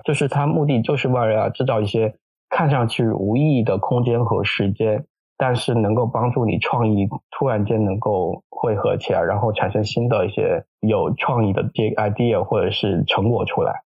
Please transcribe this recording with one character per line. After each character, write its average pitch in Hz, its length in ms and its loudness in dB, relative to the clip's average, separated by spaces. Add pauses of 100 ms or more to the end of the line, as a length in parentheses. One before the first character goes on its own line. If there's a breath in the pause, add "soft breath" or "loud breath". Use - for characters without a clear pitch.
就 156 80 2
是 143 160 0
它 143 180 0
目 156 180 2
的 135 160 2
就 147 140 0
是 135 140 0
为 127 160 2
了 110 80 2
要 107 160 2
制 127 160 -2
造 117 160 2
一 104 60 0
些 107 260 0 (360)
看 160 200 2
上 127 180 2
去 113 220 0
无 98 260 0
意 143 220 2
义 113 60 2
的 98 160 0
空 120 240 0
间 120 200 2
和 101 220 0
时 101 260 -2
间， 107 320 0 (340)
但 127 180 0
是 123 180 -2
能 110 200 2
够 120 120 2
帮 120 260 -2
助 120 140 0
你 92 140 0
创 110 280 0
意 101 200 2 (240)
突 139 180 0
然 104 160 0
间 107 180 0
能 98 160 0
够 92 500 -2
汇 110 260 -2
合 98 200 0
起 - 160 -4
来， 87 100 0
然 95 180 0
后 110 120 0
产 98 200 -2
生 107 120 0
新 117 240 -2
的 104 180 2
一 104 40 -2
些 90 340 -2 (160)
有 98 360 2
创 117 300 0
意 98 60 2
的 - 120 0
idea 107 800 0
或 95 220 0
者 92 80 0
是 98 360 0
成 101 220 2
果 113 160 0
出 - 160 -2
来。 - 200 -2 (120)